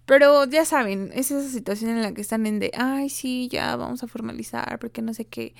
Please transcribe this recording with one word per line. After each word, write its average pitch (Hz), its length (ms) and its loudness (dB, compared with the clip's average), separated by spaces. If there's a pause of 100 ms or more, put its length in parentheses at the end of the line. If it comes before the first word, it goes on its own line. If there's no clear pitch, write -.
Pero 285 400 8
ya 302 200 4
saben, 196 500 0
es 262 160 -2
esa 277 180 -2
situación 220 440 -4
en 233 100 0
la 208 100 -2
que 214 80 -10
están 220 260 -2
en 214 120 0
de, 190 180 -2
"Ay, 269 340 0
sí, 254 380 -4
ya - 280 -2
vamos 247 260 -6
a 240 60 -8
formalizar, 233 680 -8
porque 233 240 -10
no 226 120 -6
sé 226 120 -10
qué". - 340 -12